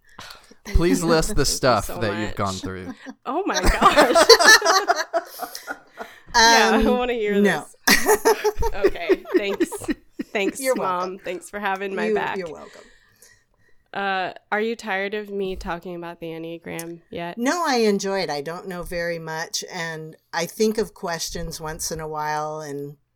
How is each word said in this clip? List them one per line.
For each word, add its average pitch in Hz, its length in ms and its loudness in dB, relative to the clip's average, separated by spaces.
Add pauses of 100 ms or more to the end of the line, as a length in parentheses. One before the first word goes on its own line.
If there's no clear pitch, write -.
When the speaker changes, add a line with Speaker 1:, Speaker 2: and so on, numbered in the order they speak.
(640)
Speaker 1:
Please 180 400 4
list 165 240 4
the 208 60 2
Speaker 2:
<laughs> 147 100 8
Thank - 40 0
you - 60 0
Speaker 1:
stuff 117 300 2
Speaker 2:
so 90 140 -6
Speaker 1:
that 104 200 -2
you've 104 160 -4
gone 98 200 -2
Speaker 2:
much. 95 80 -8
Speaker 1:
through. 92 320 -10 (140)
Speaker 2:
<laughs> - 180 -16
Oh 294 180 -2
my 392 160 -2
gosh. 294 720 6
<laughs> 427 1500 2 (580)
Yeah, 226 400 8
I 220 100 4
Speaker 3:
Um, 247 140 4
Speaker 2:
wanna 247 160 0
hear 208 260 2
Speaker 3:
no. 185 240 4 (220)
Speaker 2:
this. 277 360 4 (400)
Speaker 3:
<laughs> 466 120 0
Speaker 2:
Okay, - 500 0 (120)
thanks. 202 340 -2 (640)
Thanks, - 280 -2
Speaker 3:
You're 262 160 0
Speaker 2:
Mom. 196 80 -4
Speaker 3:
welcome. 185 400 -4
Speaker 2:
Thanks 180 240 -10
for 208 100 -10
having 196 360 -4
my 202 140 -2
Speaker 3:
You, 220 60 0
Speaker 2:
back. 202 220 -4
Speaker 3:
you're 170 160 -8
welcome. - 300 -18 (1120)
Speaker 2:
Uh, 190 380 -4 (200)
are 208 80 0
you 226 160 -2
tired 196 380 -6
of 208 160 -8
me 196 260 -4
talking 180 380 -8
about 170 260 -12
the 170 60 -10
Enneagram 165 840 -10
yet? 170 300 -10
Speaker 3:
No, 302 280 -2
I 269 100 0
enjoy 202 440 0
it. 165 80 -4
I 147 140 -4
don't 170 260 -10
know 180 140 -8
very 170 360 -6
much, 160 540 -8
and 160 420 -8 (200)
I 165 100 -2
think 220 320 0
of 202 160 -2
questions 170 680 -8
once 160 320 -8
in 160 100 -8
a 160 80 -8
while 151 520 -4
and 143 380 -10 (180)